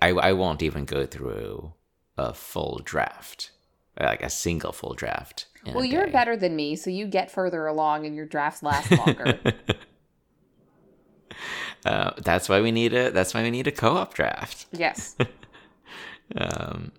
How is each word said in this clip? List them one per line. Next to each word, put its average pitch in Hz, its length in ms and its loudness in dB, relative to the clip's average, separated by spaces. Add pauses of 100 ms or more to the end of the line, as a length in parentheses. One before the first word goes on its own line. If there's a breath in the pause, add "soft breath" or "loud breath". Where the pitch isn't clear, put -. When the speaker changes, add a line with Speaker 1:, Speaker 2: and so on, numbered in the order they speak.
Speaker 1:
I, 85 100 6
I 90 220 6
won't 87 300 2
even 73 220 -2
go 69 200 -2
through 58 680 -8 (440)
a 60 160 -2
full 67 500 -6
draft, - 680 -4 (480)
like, 60 240 2
a - 60 -4
single - 420 -2
full - 220 -10
draft - 540 -8 (180)
in - 80 -8
a - 20 -4
Speaker 2:
Well, 254 100 0
you're 311 200 2
Speaker 1:
day. 330 60 -4
Speaker 2:
better 240 260 4
than 180 180 0
me, 151 200 -2
so - 140 -6
you 196 180 -4
get 190 240 0
further 175 360 -2
along 151 380 0
and 151 100 -8
your 151 100 -8
drafts 151 380 -2
last 143 280 2
longer. 123 520 4
Speaker 1:
<laughs> 120 60 4 (2250 loud breath)
Uh, - 260 2 (120)
that's 90 260 2
why 98 100 8
we 113 120 4
need 113 220 4
a, 123 180 4
that's - 220 2
why 113 80 0
we 117 80 2
need 127 180 -2
a 147 40 0
co-op 165 420 2
draft. - 580 -2
Speaker 2:
Yes. - 500 -2
Speaker 1:
<laughs> 117 40 4 (1080 loud breath)
Um, - 640 -6